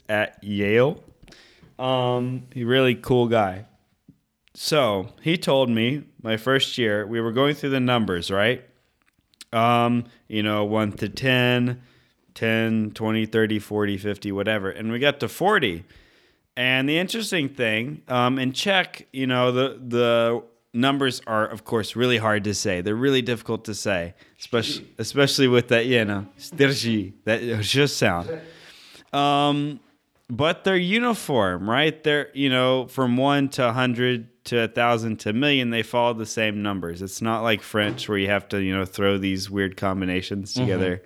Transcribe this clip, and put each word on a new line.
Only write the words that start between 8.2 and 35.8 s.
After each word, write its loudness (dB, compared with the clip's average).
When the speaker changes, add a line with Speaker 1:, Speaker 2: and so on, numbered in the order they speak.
Speaker 1:
right? 0
Um, 2
you -4
know, 0
one 0
to -6
ten, 0
ten, 0
twenty, -2
thirty, 0
forty, -2
fifty, -6
whatever. -2
And -8
we -4
got 0
to -4
forty. 0
And 2
the 0
interesting -4
thing, -4
um, 2
in -2
Czech, -2
you -4
know, 2
the, 0
the 2
numbers 0
are, 2
of -12
course, -4
really 2
hard 2
to -2
say. -2
They're -2
really 2
difficult -4
to -8
say, -4
especially, -4
especially 0
with 4
that, 2
you 2
know, -4
styrji, 0
that -2
zh 2
sound. -2
Um, 0
but -2
they're 4
uniform, 0
right? 2
They're, 0
you 0
know, 2
from 0
one 2
to 2
a 2
hundred 0
to 0
a -2
thousand 0
to -2
a -2
million, 2
they -2